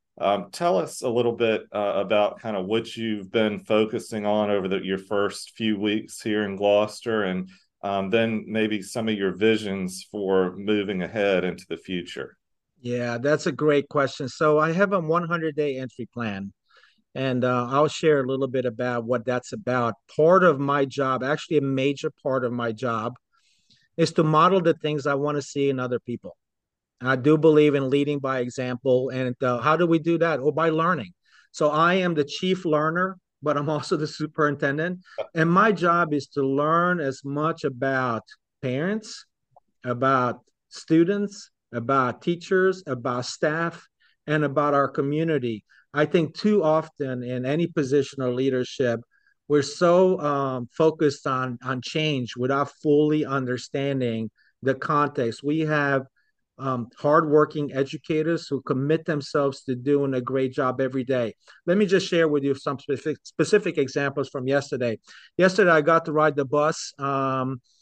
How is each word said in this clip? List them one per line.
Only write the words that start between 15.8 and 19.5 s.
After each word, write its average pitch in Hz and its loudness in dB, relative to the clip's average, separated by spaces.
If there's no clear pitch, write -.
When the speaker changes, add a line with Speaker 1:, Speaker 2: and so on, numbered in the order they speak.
Speaker 2:
plan, 101 -6
and, 131 -2
uh, 123 0
I'll 143 4
share 151 2
a 127 -4
little 135 -2
bit 123 -2
about 120 -4
what 117 -2
that's 123 -4